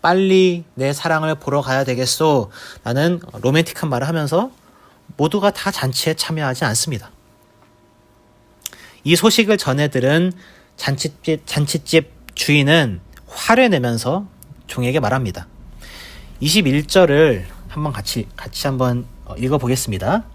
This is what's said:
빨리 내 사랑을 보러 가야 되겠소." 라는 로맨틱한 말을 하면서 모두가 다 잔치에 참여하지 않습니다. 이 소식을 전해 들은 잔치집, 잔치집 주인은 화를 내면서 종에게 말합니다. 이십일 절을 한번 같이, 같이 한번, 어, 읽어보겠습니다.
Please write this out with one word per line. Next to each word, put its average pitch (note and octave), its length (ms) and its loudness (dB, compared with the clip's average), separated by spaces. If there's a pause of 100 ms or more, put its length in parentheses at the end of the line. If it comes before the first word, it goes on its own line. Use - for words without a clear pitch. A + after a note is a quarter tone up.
빨리 F#3 600 2 (100)
내 C3+ 180 -2
사랑을 D#3 420 -2
보러 C#3+ 260 -2
가야 C3 240 0
되겠소." B2+ 640 0 (340)
라는 D3+ 360 0 (220)
로맨틱한 D#3 480 0
말을 B2 180 -2
하면서 E3 420 0 (680)
모두가 G3 340 2
다 - 200 -4
잔치에 C3+ 440 -2
참여하지 D3+ 500 -4
않습니다. A2 460 -4 (1900)
이 E3 120 4
소식을 G#3+ 420 4
전해 C#3+ 300 0
들은 D3 440 2 (440)
잔치집, D3 680 -4
잔치집 D3+ 640 0 (240)
주인은 C#3+ 680 2 (260)
화를 B3 420 2
내면서 B2+ 580 0 (400)
종에게 B2+ 340 -2
말합니다. B2+ 460 -4 (920)
이십일 D3 460 2
절을 C#3+ 600 4 (220)
한번 D3+ 240 -6
같이, G#2+ 340 -6 (100)
같이 - 300 -8
한번, B2 400 0 (180)
어, - 120 -12
읽어보겠습니다. B2+ 880 -2 (100)